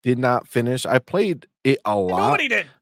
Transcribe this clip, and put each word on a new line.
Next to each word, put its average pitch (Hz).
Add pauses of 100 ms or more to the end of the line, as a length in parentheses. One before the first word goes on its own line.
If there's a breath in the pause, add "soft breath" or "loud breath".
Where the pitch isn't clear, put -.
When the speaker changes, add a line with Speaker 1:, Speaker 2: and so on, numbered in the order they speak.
Speaker 1:
did 123
not 123
finish. 123
I 127
played 185 (160)
it 135
a 104
lot, 92
Speaker 2:
Nobody -
did. 196 (100)